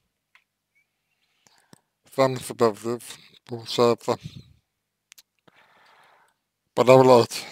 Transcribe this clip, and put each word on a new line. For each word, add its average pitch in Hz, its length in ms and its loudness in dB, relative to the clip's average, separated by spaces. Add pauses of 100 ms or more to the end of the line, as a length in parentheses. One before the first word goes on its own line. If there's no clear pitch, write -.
(2250)
сами 131 220 0
себя 117 360 -4
здесь, 113 300 -10 (400)
получается, 117 760 -4 (2500)
подавляете. 127 680 4 (100)